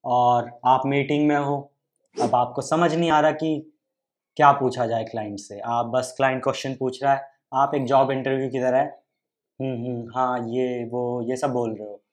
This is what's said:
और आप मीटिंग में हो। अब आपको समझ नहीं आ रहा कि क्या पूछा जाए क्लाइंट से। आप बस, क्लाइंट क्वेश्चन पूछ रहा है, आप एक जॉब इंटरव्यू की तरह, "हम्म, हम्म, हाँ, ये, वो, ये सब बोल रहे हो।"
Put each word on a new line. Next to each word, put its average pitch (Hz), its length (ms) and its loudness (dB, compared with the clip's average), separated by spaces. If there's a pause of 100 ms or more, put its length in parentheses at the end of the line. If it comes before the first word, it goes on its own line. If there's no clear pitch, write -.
और 123 600 2
आप 131 200 4
मीटिंग 143 420 2
में 147 80 4
हो। 143 360 -4 (500)
अब 120 140 2
आपको 123 260 0
समझ 160 340 2
नहीं 170 160 2
आ 151 80 4
रहा 156 120 4
कि 156 420 -4 (640)
क्या 147 160 8
पूछा 127 340 0
जाए 113 180 -2
क्लाइंट 107 360 -8
से। 101 200 -16
आप 117 260 -2
बस, 127 320 -2
क्लाइंट 131 260 0
क्वेश्चन 135 300 -4
पूछ 131 300 -6
रहा 139 100 4
है, 135 140 -2 (260)
आप 139 220 2
एक 135 100 -2
जॉब 135 260 4
इंटरव्यू 135 380 -2
की 131 100 -4
तरह, 127 340 2 (680)
"हम्म, 123 240 -4
हम्म, 120 300 -6
हाँ, 127 320 0
ये, 123 360 -2
वो, 120 380 -4
ये 123 140 -4
सब 135 160 -2
बोल 120 220 -2
रहे 104 160 -12
हो।" 101 120 -16 (120)